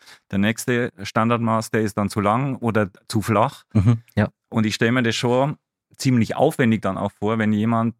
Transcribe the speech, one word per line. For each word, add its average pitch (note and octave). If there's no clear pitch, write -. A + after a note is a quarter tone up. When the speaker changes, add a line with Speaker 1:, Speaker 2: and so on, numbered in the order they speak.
Speaker 1:
Der G2
nächste A2+
Standardmaß, A2+
der A2+
ist G#2+
dann G2+
zu G#2+
lang A#2+
oder G#2+
zu A2
flach. A2+
Speaker 2:
Mhm, A2+
ja. G#2
Speaker 1:
Und A2
ich G#2
stell A#2
mir B2+
das A2+
schon C3
ziemlich B2
aufwendig B2
dann F#2+
auch G2+
vor, A2
wenn G#2+
jemand A2+